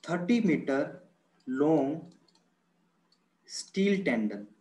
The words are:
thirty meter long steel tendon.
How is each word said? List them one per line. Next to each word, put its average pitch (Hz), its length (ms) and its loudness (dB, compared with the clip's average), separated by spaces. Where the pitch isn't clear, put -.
thirty 175 360 0
meter 143 400 2
long 143 460 2
steel 196 460 0
tendon. 107 420 -2